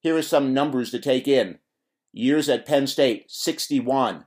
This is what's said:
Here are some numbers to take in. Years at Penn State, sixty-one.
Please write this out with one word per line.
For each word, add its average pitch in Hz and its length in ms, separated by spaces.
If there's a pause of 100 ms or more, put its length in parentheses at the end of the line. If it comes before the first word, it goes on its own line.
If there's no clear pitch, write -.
Here 160 140
are 160 60
some 143 320
numbers 135 380
to 123 60
take 131 300
in. 117 300 (520)
Years 143 380
at 120 160
Penn 139 220
State, 131 440
sixty-one. 127 960